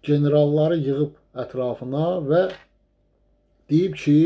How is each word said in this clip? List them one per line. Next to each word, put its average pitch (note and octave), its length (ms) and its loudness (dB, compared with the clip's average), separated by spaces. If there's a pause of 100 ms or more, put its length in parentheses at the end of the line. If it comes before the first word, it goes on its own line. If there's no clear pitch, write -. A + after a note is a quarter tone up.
generalları D3 800 2
yığıb C#3 320 -2 (240)
ətrafına B2+ 680 -6 (220)
və E3 160 2 (1300)
deyib E3 240 0
ki D3 320 2